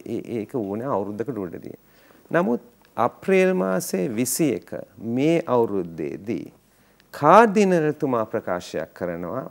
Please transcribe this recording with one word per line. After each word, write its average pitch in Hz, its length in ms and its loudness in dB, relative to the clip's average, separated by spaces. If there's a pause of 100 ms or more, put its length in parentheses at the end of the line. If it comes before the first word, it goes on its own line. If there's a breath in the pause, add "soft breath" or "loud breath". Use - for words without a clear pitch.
ඒ, 113 160 -6 (180)
ඒක - 160 -8
ඕන 107 260 -4
අවුරුද්දකට 107 560 -4
උඩදී. - 400 -10 (540 soft breath)
නමුත් 202 300 0 (360)
අප්‍රේල් 185 560 2
මාසේ 185 560 -2
විසි 123 460 0
එක - 160 -10 (260)
මේ 139 480 0
අවුරුද්දේදී 98 1040 -2 (640 soft breath)
කාදිනලතුමා 160 1120 6
ප්‍රකාශයක් 90 680 -6
කරනවා 87 580 -6